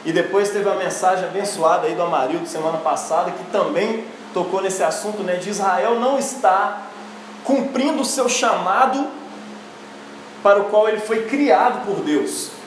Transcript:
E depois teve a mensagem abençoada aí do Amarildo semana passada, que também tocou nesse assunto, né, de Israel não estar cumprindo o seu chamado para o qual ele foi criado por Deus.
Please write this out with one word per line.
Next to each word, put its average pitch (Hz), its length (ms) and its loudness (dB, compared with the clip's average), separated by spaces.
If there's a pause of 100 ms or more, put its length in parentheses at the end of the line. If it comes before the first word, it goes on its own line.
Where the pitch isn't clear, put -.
E 160 80 -2
depois 185 380 2
teve 202 180 0
a 185 60 2
mensagem 185 520 0
abençoada 175 600 0
aí 165 80 0
do 170 80 -2
Amarildo 165 460 0
semana 160 320 -2
passada, 156 500 0
que - 220 -8
também 196 540 0 (280)
tocou 180 300 -2
nesse 190 180 -2
assunto, 208 400 -2
né, 180 140 -2
de 180 140 -6
Israel 196 500 2
não 262 180 2
estar 208 720 2 (540)
cumprindo 262 580 0
o - 40 0
seu 254 220 0
chamado 233 800 2 (1400)
para 202 200 6
o 202 40 0
qual 214 240 6
ele 214 120 0
foi 226 240 -2
criado 247 600 4
por 175 180 -2
Deus. 147 460 0 (180)